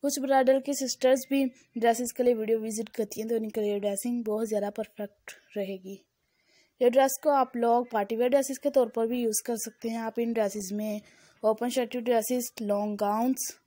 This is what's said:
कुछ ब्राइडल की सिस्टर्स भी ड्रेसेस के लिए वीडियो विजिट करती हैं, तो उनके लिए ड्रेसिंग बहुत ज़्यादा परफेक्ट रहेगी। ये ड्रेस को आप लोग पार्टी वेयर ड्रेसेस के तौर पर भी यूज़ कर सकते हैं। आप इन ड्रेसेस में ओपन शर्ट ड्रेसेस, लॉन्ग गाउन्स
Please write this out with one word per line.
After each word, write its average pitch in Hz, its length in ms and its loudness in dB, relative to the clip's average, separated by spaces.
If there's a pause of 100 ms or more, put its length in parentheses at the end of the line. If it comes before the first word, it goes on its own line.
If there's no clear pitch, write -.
कुछ 277 160 -2
ब्राइडल 269 420 4
की 277 140 -4
सिस्टर्स 254 560 0
भी 277 140 2 (340)
ड्रेसेस 233 380 0
के 262 60 0
लिए 247 120 4
वीडियो 220 240 0
विजिट 220 300 -6
करती 214 320 -6
हैं, 220 80 -6
तो 233 80 -2
उनके 220 240 -4
लिए 208 200 -2
ड्रेसिंग 220 440 -4
बहुत 220 240 -2
ज़्यादा 208 220 -2
परफेक्ट - 640 -12 (220)
रहेगी। 190 420 -8 (800)
ये 247 100 6
ड्रेस 262 320 4
को 302 80 4
आप 262 260 2
लोग 240 340 2
पार्टी 214 260 -2
वेयर 247 140 2
ड्रेसेस 269 280 2
के 285 120 0
तौर 247 180 4
पर 226 180 -2
भी 247 160 -2
यूज़ 220 240 0
कर 233 100 -4
सकते 220 320 -8
हैं। 226 100 -6
आप 226 200 -6
इन 233 140 0
ड्रेसेस 208 400 -2
में 208 280 -6 (420)
ओपन 220 260 2
शर्ट 247 280 -2
ड्रेसेस, 240 540 0 (120)
लॉन्ग 208 360 0
गाउन्स 220 560 0 (120)